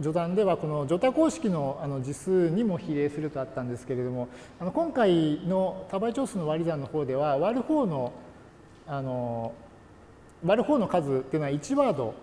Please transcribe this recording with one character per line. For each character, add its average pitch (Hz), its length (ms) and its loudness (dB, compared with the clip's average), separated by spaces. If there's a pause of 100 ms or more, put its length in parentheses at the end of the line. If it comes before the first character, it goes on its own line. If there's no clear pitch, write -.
序 151 100 0
算 170 220 0
で 208 100 4
は、 180 140 4
こ - 80 -6
の 151 200 -2
除 170 120 2
多 254 120 2
項 311 200 4
式 - 180 -2
の、 143 340 0
あ 143 60 -4
の、 135 140 -4
次 135 100 -6
数 180 380 2
に 196 120 2
も 196 140 2
比 156 180 -4
例 147 140 2
す 147 100 -8
る 151 120 -4
と 143 100 -6
あ 131 40 -2
っ - 20 -10
た 131 160 -6
ん 123 80 -4
で 120 80 -4
す - 80 -16
け 135 80 -2
れ 123 100 -2
ど 127 60 -2
も、 123 180 -4 (320)
あ 175 60 -4
の、 185 40 -4
今 320 220 0
回 170 540 4
の 185 420 0
多 196 100 -4
倍 226 140 -2
調 262 140 -2
数 - 100 -6
の 170 100 -4
割 160 180 0
り 165 40 -2
算 156 100 0
の 135 80 -6
方 147 200 -2
で 127 100 0
は、 143 220 2
割 202 180 2
る 254 60 0
方 302 240 2
の、 131 260 -2 (760)
あ 139 140 -6
の 120 540 -4 (880)
ー、 - 20 0
割 202 160 6
る - 60 -2
方 294 100 4
の 185 100 0
数 156 220 0
っ 131 100 2
て - 160 -4
い - 20 4
う - 20 0
の 151 60 -2
は 139 40 -2
一 147 240 -2
ワ 277 120 4
ー 220 80 2
ド 120 280 -2